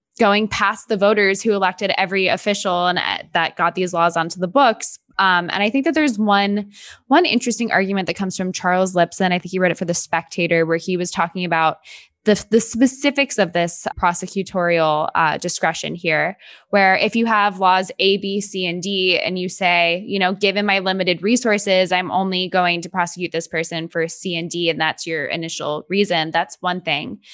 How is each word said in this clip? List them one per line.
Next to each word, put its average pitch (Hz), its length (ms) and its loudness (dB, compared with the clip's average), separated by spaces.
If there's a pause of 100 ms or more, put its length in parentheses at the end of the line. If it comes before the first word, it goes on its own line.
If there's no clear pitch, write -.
(180)
going 208 300 4
past 208 400 -2
the 214 100 0
voters 196 460 2
who 214 100 2
elected 190 460 0
every 190 300 0
official 180 580 0
and, 180 100 0
uh, 92 220 -2 (140)
that 170 240 0
got 170 180 0
these 180 180 -2
laws 170 240 2
onto 165 220 -4
the 180 80 -2
books. 226 500 2 (200)
Um, 180 340 2
and 196 100 -2
I 214 80 2
think 269 140 0
that 330 100 2
there's 294 240 2
one, 202 540 2 (360)
one 330 180 6
interesting 240 480 0
argument 190 340 0
that 175 80 -4
comes 190 220 -4
from 185 160 -4
Charles 185 400 0
Lipson. 180 400 2
I 180 60 0
think 175 120 -10
he 185 80 -4
wrote 180 120 2
it 165 60 -4
for 190 60 -4
The 170 100 -2
Spectator, 165 720 0
where 165 120 0
he 180 180 -4
was 175 160 -4
talking 170 320 -4
about 160 360 0 (460)
the, 208 260 2
the 226 80 6
specifics 262 800 0
of 175 140 0
this 170 340 -2 (100)
prosecutorial, 175 1160 0
uh, 156 220 2
discretion 165 580 -4
here, 165 420 -2 (320)
where 196 280 4
if - 180 0
you 233 100 2
have 208 340 2
laws 185 400 2
A, 196 180 4
B, 196 240 -4
C, 190 260 -6
and 175 160 -4
D, 185 340 0
and 185 220 -4
you 180 80 -4
say, 175 580 0
you 196 140 -4
know, 185 140 2
"Given 196 320 0
my 196 140 2
limited 185 440 -2
resources, 202 720 2
I'm 180 180 -2
only 185 380 -2
going 175 320 0
to 175 80 -10
prosecute 175 420 -4
this 165 160 -4
person 165 400 -6
for 165 220 -4
C 175 260 -6
and 165 140 -6
D, 170 200 0
and 160 120 -2
that's 160 260 -2
your 156 180 -4
initial 160 600 -6
reason," 170 440 0
that's 170 280 -2
one 180 220 -4
thing. 156 380 -6 (140)